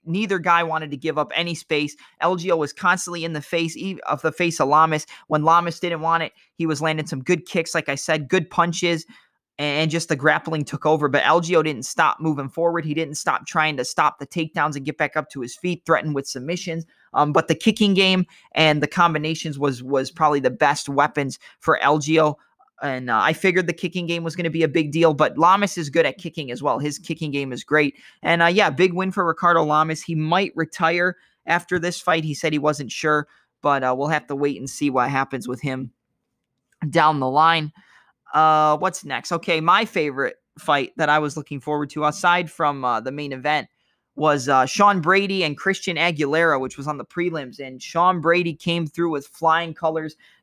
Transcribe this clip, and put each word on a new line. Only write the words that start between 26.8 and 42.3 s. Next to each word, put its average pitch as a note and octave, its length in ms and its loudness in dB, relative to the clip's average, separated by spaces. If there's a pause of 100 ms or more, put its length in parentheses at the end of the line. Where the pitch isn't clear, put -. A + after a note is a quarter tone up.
kicking D#3 320 -8
game C#3 200 -4
is B2 120 -10
great. D3 320 0 (260)
And, E3+ 200 2
uh, E3+ 60 6
yeah, F3+ 220 4
big E3+ 240 2
win F#3 180 -2
for F#3 140 -2
Ricardo E3 380 4
Lamas. D#3 380 0
He E3 140 -6
might E3+ 400 0
retire F3 640 -2 (280)
after E3+ 340 0
this E3+ 200 -4
fight. E3 240 0
He D3+ 100 -4
said D#3 200 -2
he D3+ 60 0
wasn't C#3+ 320 -2
sure, D3+ 360 -2 (340)
but, C#3 220 0
uh, B2+ 140 2
we'll C#3+ 100 -2
have D3+ 200 -2
to C#3+ 80 -6
wait C#3+ 220 -2
and C3 120 -10
see D3 200 -2
what B2+ 200 0
happens C3+ 380 -4
with B2 140 -8
him C3 300 -6 (1000)
down D#3 300 4
the C3 100 -2
line. D#3 440 2 (600)
Uh, D3+ 440 4
what's F3+ 260 -4
next? C#3 280 -8
Okay, E3 280 -2
my F#3 260 4
favorite C#3 500 -2 (220)
fight C#3+ 400 0
that D3+ 120 0
I D3+ 100 4
was D3 160 -4
looking C#3+ 240 -10
forward D3 320 -4
to, D3+ 140 -4
aside F3 460 0